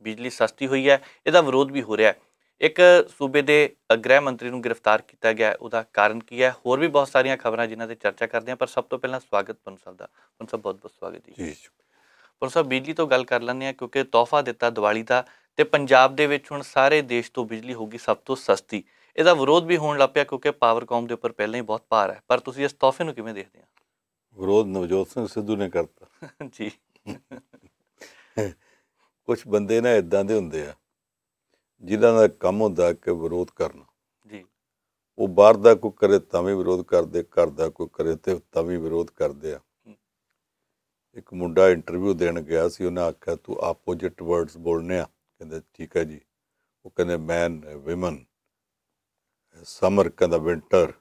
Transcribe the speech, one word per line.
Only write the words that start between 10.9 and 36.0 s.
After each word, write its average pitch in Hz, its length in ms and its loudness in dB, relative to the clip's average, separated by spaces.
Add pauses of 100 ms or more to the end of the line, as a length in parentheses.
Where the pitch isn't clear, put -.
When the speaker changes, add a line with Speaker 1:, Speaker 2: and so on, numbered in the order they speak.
Speaker 1:
ਸਵਾਗਤ 90 260 -16
ਜੀ। - 200 -20
Speaker 2:
ਜੀ, 78 160 -12
ਸ਼ੁਕਰੀਆ। - 400 -20 (460)
Speaker 1:
ਪਨ 131 80 -6
ਸਾਹਿਬ, 151 200 0
ਬਿਜਲੀ 131 260 -4
ਤੋਂ 160 140 -2
ਗੱਲ 127 180 0
ਕਰ 120 160 -2
ਲੈਂਦੇ 127 240 -8
ਹਾਂ, 135 80 -8
ਕਿਉਂਕਿ 131 300 -4
ਤੋਹਫ਼ਾ 120 380 2
ਦਿੱਤਾ 120 280 -2
ਦੀਵਾਲੀ 110 340 -2
ਦਾ 123 220 0 (300)
ਤੇ - 80 2
ਪੰਜਾਬ 135 520 4
ਦੇ 147 120 0
ਵਿੱਚ 143 240 -4
ਹੁਣ 143 100 -10
ਸਾਰੇ 139 400 2
ਦੇਸ਼ 120 300 -4
ਤੋਂ 123 140 -6
ਬਿਜਲੀ 113 280 -12
ਹੋਊਗੀ 113 240 -12
ਸਭ 110 200 -2
ਤੋਂ - 180 -6
ਸਸਤੀ। - 480 -2 (340)
ਇਹਦਾ 165 160 6
ਵਿਰੋਧ 151 300 4
ਵੀ 165 140 0
ਹੋਣ 151 200 -2
ਲੱਗ 135 160 4
ਪਿਆ, 147 100 2
ਕਿਉਂਕਿ 139 280 -4
ਪਾਵਰਕੌਮ 117 560 0
ਦੇ 120 60 -8
ਉੱਪਰ 117 180 -6
ਪਹਿਲਾਂ 107 240 -6
ਹੀ 123 60 -6
ਬਹੁਤ 110 280 -8
ਭਾਰ 101 220 0
ਹੈ, 98 160 -14
ਪਰ 123 120 2
ਤੁਸੀਂ 139 260 -8
ਇਸ 139 80 -4
ਤੋਹਫ਼ੇ 135 300 0
ਨੂੰ 156 100 -8
ਕਿਵੇਂ 113 200 -12
ਦੇਖਦੇ - 280 -18
ਹੋ? - 40 -20 (720)
Speaker 2:
ਵਿਰੋਧ 101 280 2
ਨਵਜੋਤ 95 400 -2
ਸਿੰਘ 117 200 -8
ਸਿੱਧੂ 107 280 -6
ਨੇ 98 140 -6
ਕਰਤਾ। 85 360 -6 (160)
Speaker 1:
<laughs> 143 300 -18
ਜੀ। 107 200 -12 (2500)
Speaker 2:
ਕੁਛ 120 220 -4
ਬੰਦੇ 104 340 0
ਨਾ 120 120 2
ਇੱਦਾਂ 98 320 2
ਦੇ 104 80 -2
ਹੁੰਦੇ 80 340 -4
ਆ, 73 80 -18 (1080)
ਜਿਨ੍ਹਾਂ 107 320 2
ਦਾ 110 140 6
ਕੰਮ 95 340 -2
ਹੁੰਦਾ 87 320 0
ਕਿ 90 200 -4
ਵਿਰੋਧ 85 420 -6
ਕਰਨਾ। 73 300 -8 (420)
Speaker 1:
ਜੀ। 101 180 -20 (720)
Speaker 2:
ਉਹ 101 100 -2
ਬਾਹਰ 101 300 8
ਦਾ 110 180 8
ਕੋਈ 101 220 -6
ਕਰੇ 98 220 4